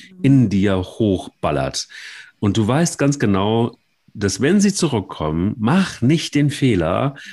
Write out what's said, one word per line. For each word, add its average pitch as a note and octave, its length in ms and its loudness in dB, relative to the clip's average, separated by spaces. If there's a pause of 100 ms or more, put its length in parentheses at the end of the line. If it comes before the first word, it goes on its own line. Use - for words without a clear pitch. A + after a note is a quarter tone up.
(220)
in C3 280 4
dir G2 280 2
hochballert. F2+ 1120 -2 (500)
Und G2+ 160 0
du A2 100 2
weißt D3+ 320 0
ganz C#3+ 220 0
genau, A2 580 0 (360)
dass G2+ 280 -4
wenn F3+ 200 2
sie G3 120 2
zurückkommen, F#2 840 -2
mach D3+ 440 0
nicht D3+ 340 0
den D3 140 2
Fehler A2+ 640 0 (180)